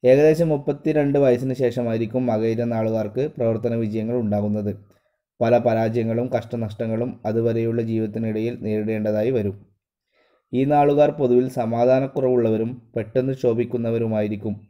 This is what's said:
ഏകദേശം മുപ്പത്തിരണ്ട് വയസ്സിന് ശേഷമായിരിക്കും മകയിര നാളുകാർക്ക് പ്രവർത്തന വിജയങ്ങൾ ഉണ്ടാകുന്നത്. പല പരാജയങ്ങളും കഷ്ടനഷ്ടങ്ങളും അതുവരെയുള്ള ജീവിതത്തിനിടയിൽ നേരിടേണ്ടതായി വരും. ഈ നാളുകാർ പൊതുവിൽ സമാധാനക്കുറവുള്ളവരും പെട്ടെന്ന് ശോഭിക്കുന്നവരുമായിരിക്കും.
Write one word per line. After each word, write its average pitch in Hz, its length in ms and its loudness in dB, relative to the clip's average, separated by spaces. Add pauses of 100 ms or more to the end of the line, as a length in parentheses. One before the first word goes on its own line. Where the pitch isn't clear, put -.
ഏകദേശം 151 500 6
മുപ്പത്തിരണ്ട് 143 680 0
വയസ്സിന് 127 380 2
ശേഷമായിരിക്കും 117 680 -2
മകയിര 113 420 0
നാളുകാർക്ക് 110 520 -2 (120)
പ്രവർത്തന 117 380 -2 (100)
വിജയങ്ങൾ 110 400 -4
ഉണ്ടാകുന്നത്. 104 460 -2 (720)
പല 117 180 4
പരാജയങ്ങളും 113 760 0
കഷ്ടനഷ്ടങ്ങളും 113 760 -4 (160)
അതുവരെയുള്ള 113 560 0
ജീവിതത്തിനിടയിൽ 110 720 -2 (120)
നേരിടേണ്ടതായി 107 720 -2
വരും. 101 180 -2 (1000)
ഈ 123 80 2 (100)
നാളുകാർ 147 400 4
പൊതുവിൽ 127 440 2
സമാധാനക്കുറവുള്ളവരും 123 1160 0 (240)
പെട്ടെന്ന് 127 380 -2 (100)
ശോഭിക്കുന്നവരുമായിരിക്കും. 113 1120 -2 (140)